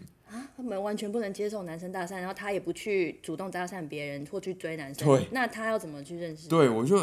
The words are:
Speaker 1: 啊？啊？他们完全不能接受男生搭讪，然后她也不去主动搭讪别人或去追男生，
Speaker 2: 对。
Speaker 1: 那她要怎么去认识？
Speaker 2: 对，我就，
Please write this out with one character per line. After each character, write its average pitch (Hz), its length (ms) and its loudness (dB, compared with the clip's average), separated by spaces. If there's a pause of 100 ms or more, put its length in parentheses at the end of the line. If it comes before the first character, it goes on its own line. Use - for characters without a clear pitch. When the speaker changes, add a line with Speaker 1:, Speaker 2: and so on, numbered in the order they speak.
(280)
Speaker 1:
啊？ 214 100 -14
啊？ 277 180 -14
他 262 60 -12
们 214 180 -4
完 208 160 -2
全 214 160 -4
不 233 80 0
能 196 140 -2
接 208 160 -2
受 202 140 -6
男 165 160 -8
生 180 120 -8
搭 185 140 -2
讪， 190 120 -6
然 180 100 -4
后 190 80 -4
她 202 160 -4
也 190 80 0
不 175 120 -2
去 190 520 0
主 160 120 -4
动 190 140 -4
搭 180 160 -4
讪 180 220 -6
别 147 180 -6
人 143 220 -6
或 196 120 -6
去 185 140 -4
追 165 240 -4
男 139 160 -8
生， 139 140 0
Speaker 2:
对。 131 240 8
Speaker 1:
那 254 160 0
她 220 180 -6
要 220 140 2
怎 170 100 -10
么 143 140 -10
去 170 120 -10
认 170 220 -6
识？ 165 100 -16
Speaker 2:
对， 160 220 8
我 113 160 4
就， 180 180 6